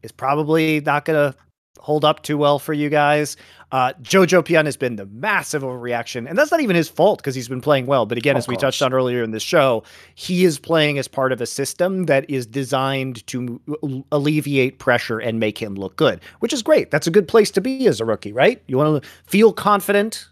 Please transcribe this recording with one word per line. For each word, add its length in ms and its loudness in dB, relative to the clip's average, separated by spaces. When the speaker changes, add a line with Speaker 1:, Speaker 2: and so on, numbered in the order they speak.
Speaker 1:
is 80 -16
probably 680 0
not 240 -2
gonna 300 0
hold 260 0
up 180 2
too 140 -4
well 220 4
for 140 -6
you 160 -2
guys. 460 2
Uh, 180 0
Jojo 420 4
Pion 200 2
has 120 -4
been 200 -4
the 100 -14
massive 560 -4
overreaction, 680 -6
and 80 -4
that's 140 2
not 100 2
even 140 0
his 120 2
fault 360 0
'cause 100 -6
he's 160 -8
been 100 -6
playing 280 0
well. 180 2
But 140 -4
again, 160 2
Speaker 2:
Of 60 0
Speaker 1:
as 60 -8
we 60 -4
Speaker 2:
course. 80 -4
Speaker 1:
touched 220 -2
on 100 0
earlier 300 0
in 80 -6
the 80 -6
show, 440 2
he 320 0
is 140 2
playing 400 0
as 80 -6
part 240 -2
of 100 -4
a 60 -4
system 580 -2
that 240 0
is 160 -4
designed 840 -4
to 320 -8
l-, 300 -8
alleviate 680 0
pressure 400 0
and 220 -4
make 180 0
him 160 -8
look 220 -8
good, 260 2
which 140 -2
is 80 -4
great. 300 2
That's 160 0
a 40 0
good 160 4
place 220 4
to 120 -2
be 260 -2
as 120 2
a 60 -4
rookie, 260 -4
right? 360 2
You 100 -2
wanna 240 2
feel 260 4
confident 800 0